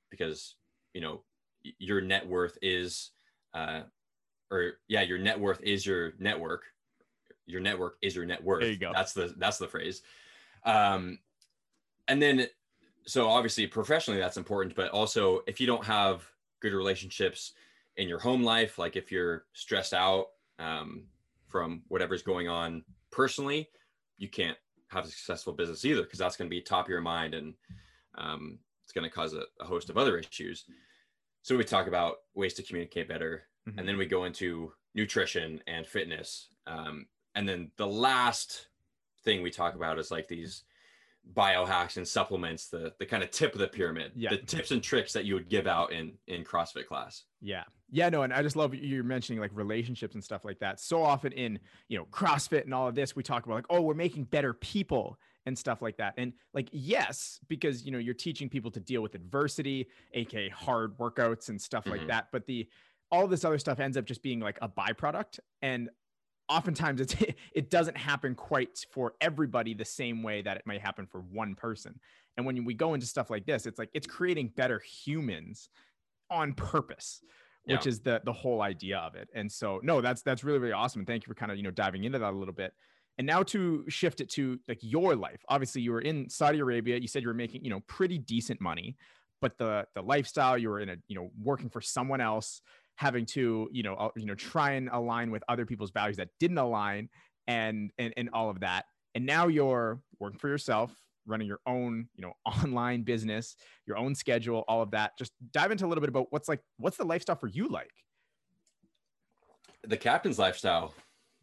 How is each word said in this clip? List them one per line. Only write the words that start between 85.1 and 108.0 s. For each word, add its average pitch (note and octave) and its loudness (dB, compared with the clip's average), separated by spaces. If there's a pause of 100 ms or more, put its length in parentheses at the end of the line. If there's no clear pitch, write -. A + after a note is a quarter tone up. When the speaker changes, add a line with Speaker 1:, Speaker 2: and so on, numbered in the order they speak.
Speaker 2:
life. G2+ -4
Obviously, C3+ 2
you A#2 0
were A#2 0
in C#3+ -2
Saudi D3+ 4
Arabia. A#2+ 2
You B2 -4
said C#3+ -2
you A#2+ -2
were A#2 -2
making, A#2+ -6
you C#3 -6
know, G2 -2
pretty F3+ -2
decent A#2 -2
money, F2+ -4 (460)
but B2+ 0
the, G#2+ 0
the G2+ -6
lifestyle, C3 4
you A2+ 0
were G#2 -2
in G2+ -4
a, F2+ -8 (120)
you G2+ -8
know, F2+ -8
working B2+ -2
for A2 -6
someone C3 0
else, A2 -2 (340)
having B2 2
to, A2+ 0
you B2 -4
know, G2+ -2
uh, G#2+ 0
you A2 -8
know, G#2 -4
try C#3+ 0
and C3 -2
align A#2 0
with G#2+ -4
other A#2+ 0
people's G#2+ -4
values G#2 0
that F2+ -4 (120)
didn't E3+ 4
align G#2+ 0 (360)
and, A2 0
and, A#2 -4
and A#2+ -4
all A2+ 2
of F#2+ -4
that. F#2 0 (280)
And B2 0
now D#3+ 6
you're C3 4 (180)
working G2+ -8
for D3 -4
yourself, A#2+ 0 (320)
running A2 -2
your G2+ -6
own, A#2+ -2
you F#2 -12
know, F2+ -10
<laughs> - -8
online A#2+ 0
business, A2 -2 (300)
your G2+ -4
own C3 0
schedule, A#2 2
all A2+ 4
of G#2+ 0
that. G#2+ 0
Just B2 -8 (180)
dive E3 4
into F#3+ 0
a F3 0
little E3 0
bit D3 2
about B2+ 2
what's, D3 -4
like, D3+ 0 (180)
what's - -2
the - -2
lifestyle E3+ 0
for B2+ -6
you D3 -2
like? F2 -6 (1900)